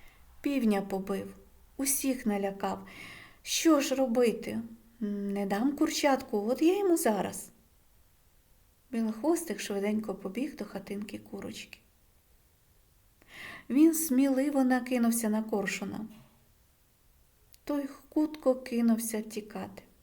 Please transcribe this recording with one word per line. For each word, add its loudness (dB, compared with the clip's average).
Півня 2
побив, -6
усіх -2
налякав. -2
Що 4
ж 0
робити? 2
Не -4
дам 0
курчатку, 0
от 0
я 4
йому 4
зараз». -2
Білохвостик -2
швиденько -2
побіг -6
до -8
хатинки -10
курочки. -14
Він 8
сміливо 4
накинувся 2
на 0
коршуна. -4
Той -2
хутко 0
кинувся 0
втікати. -10